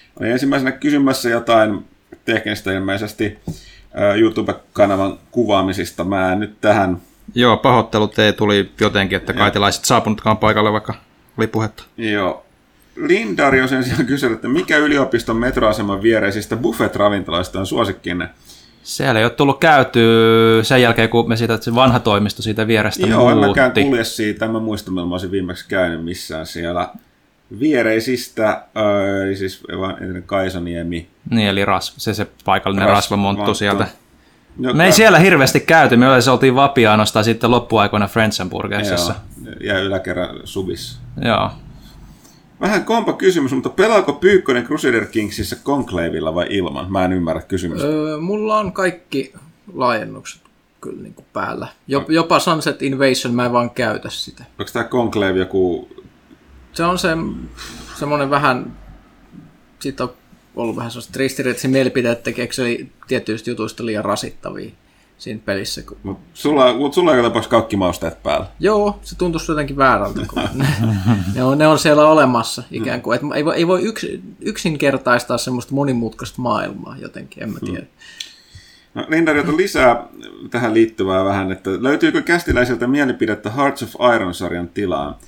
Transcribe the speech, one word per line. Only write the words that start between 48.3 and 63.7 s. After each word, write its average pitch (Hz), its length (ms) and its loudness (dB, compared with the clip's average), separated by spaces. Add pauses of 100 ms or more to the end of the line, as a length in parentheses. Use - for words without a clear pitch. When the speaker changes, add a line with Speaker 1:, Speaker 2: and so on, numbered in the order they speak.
Speaker 3:
on 196 140 -4
kaikki 180 600 -6 (420)
laajennukset 110 640 -4 (400)
kyllä - 220 -14
niinku 107 300 -20
päällä. 104 360 -8 (200)
Jo-, 139 120 -2
Speaker 1:
Ok. 139 100 -6
Speaker 3:
jopa 165 280 2
Sunset 156 440 -2
Invasion, 131 520 0
mä 123 120 0
en 120 60 -2
vaan 120 180 0
käytä 110 400 -4
sitä. - 340 -14 (140)
Speaker 1:
Onks - 140 -10
tää 117 120 -2
Conclave 101 540 0
joku 90 500 -2 (840)
Speaker 3:
Se 170 120 -4
on 180 140 0
se, 170 100 -2 (920)
semmonen 147 320 -2
vähän, 139 460 0 (1040)
sit 135 200 -6
on 123 120 -4 (440)
ollut 113 200 -4
vähän 120 140 -8
semmoset 120 260 -14
ristiriitaisia 131 540 -2
mielipiteet, 127 480 2 (100)
että - 20 -4 (120)
eikö 120 120 -8
se 131 80 -4
oli 120 260 -4 (200)
tietyistä 113 420 -4
jutuista 110 360 -8